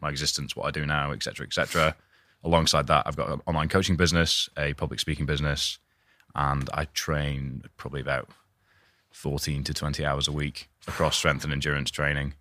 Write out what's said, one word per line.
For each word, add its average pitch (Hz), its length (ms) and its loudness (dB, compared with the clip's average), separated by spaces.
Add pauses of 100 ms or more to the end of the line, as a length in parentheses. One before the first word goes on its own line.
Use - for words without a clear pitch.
my 76 80 -2
existence, 71 460 -2
what - 100 -6
I 73 60 -2
do 76 120 -4
now, 73 280 0
et 65 100 -6
cetera, - 240 -8
et - 80 -10
cetera. 78 420 2 (480)
Alongside 80 440 4
that, 76 180 4
I've 73 120 -4
got - 120 -2
an 71 160 -6
online 80 240 0
coaching 95 280 4
business, 85 600 4
a 73 160 0
public 71 260 -4
speaking 76 280 -2
business, 73 500 0 (560)
and 69 400 0
I 73 120 -2
train 69 800 -2 (140)
probably - 240 -8
about 65 280 -2 (840)
fourteen 71 540 -4
to 78 100 -4
twenty 73 300 -2
hours 71 220 0
a - 40 -4
week 73 380 -6 (180)
across - 300 2
strength 69 260 2
and 76 100 -2
endurance 71 380 -2
training, 73 500 0